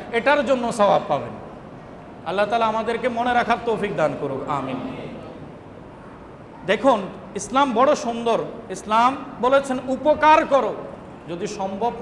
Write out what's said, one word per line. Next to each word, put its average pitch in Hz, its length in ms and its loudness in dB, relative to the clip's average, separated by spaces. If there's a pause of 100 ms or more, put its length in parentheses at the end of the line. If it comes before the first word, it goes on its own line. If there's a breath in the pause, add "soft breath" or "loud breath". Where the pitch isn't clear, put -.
(120)
এটার 262 340 4
জন্য 240 260 2
সওয়াব 202 360 4
পাবেন। 135 220 -2 (960)
আল্লাহ 196 200 0
তাআলা 226 200 2
আমাদেরকে 226 420 -2
মনে 240 240 0
রাখার 233 320 2
তৌফিক 202 320 0
দান 151 240 2
করুক, 135 300 -4
আমিন। 131 260 -2 (1900)
দেখুন, 202 540 2 (160)
ইসলাম 262 360 2
বড় 262 220 6
সুন্দর। 233 440 0 (320)
ইসলাম 226 460 2 (240)
বলেছেন, 262 380 2 (100)
"উপকার 302 580 6
করো, 226 280 2 (540)
যদি 175 180 -6
সম্ভব 196 560 -4